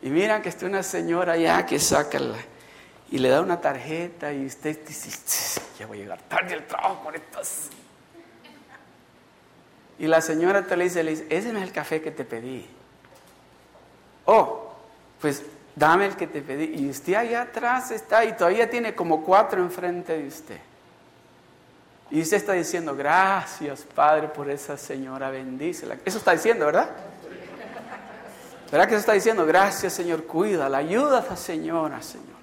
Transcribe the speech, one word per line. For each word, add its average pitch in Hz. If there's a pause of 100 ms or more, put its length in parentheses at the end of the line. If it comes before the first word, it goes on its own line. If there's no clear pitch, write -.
Y 131
miran 208
que 190
está 175
una 196
señora 170
ya 165
que 143
saca 147
la, 120 (760)
y 135
le 131
da 139
una 175
tarjeta 151
y 135
usted 151
dice, - (160)
"Ya 101
voy 104
a -
llegar 98
tarde 180
al 156
trabajo -
por 156
estas". - (2250)
Y 151
la 160
señora 175
te 185
le 175
dice, 175
le 160
dice, 156
"Ese 208
no 208
es 190
el 185
café 156
que 160
te 139
pedí". 120 (1600)
"Oh, - (500)
pues 143 (320)
dame 165
el 190
que 175
te 151
pedí". 147
Y 139
usted 139
allá 233
atrás 240
está 220
y 220
todavía 214
tiene 233
como 165
cuatro 196
enfrente 175
de 143
usted. - (1500)
Y 151
usted 165
está 202
diciendo, 165
"Gracias, 160 (100)
Padre, 156
por 143
esa 143
señora, 135
bendícela". 131
Eso 190
está 185
diciendo, 202
¿verdad? 180 (1800)
¿Verdad 170
que 226
eso 208
está 214
diciendo? 180
"Gracias, 190
Señor, 165
cuídala, 160
ayuda 240
a -
esa 190
señora, 160
Señor"? -